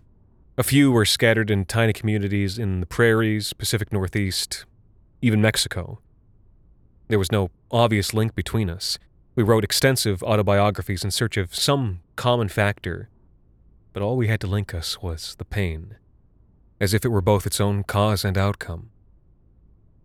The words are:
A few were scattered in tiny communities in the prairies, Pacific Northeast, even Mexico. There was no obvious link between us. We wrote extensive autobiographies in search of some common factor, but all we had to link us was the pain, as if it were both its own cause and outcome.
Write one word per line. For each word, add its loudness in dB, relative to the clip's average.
A 2
few 4
were 6
scattered 2
in 2
tiny 0
communities -2
in -2
the -4
prairies, 2
Pacific -4
Northeast, -4
even 4
Mexico. -2
There 2
was 0
no 2
obvious 2
link 0
between -2
us. -8
We 2
wrote 4
extensive 0
autobiographies 2
in -4
search -2
of -4
some 0
common 0
factor, -2
but -6
all 0
we 0
had 0
to -4
link -2
us -8
was -8
the -12
pain, -6
as 2
if 0
it 0
were 2
both 2
its -4
own 0
cause 0
and 0
outcome. -4